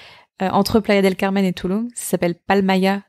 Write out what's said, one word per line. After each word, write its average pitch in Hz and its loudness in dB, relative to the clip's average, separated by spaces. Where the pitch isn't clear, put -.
euh, 190 -2
entre 202 2
Playa 202 2
del 190 2
Carmen 196 0
et 180 0
Tulum. 202 -4
Ça - -12
s'appelle 175 -2
Palmaya, 190 0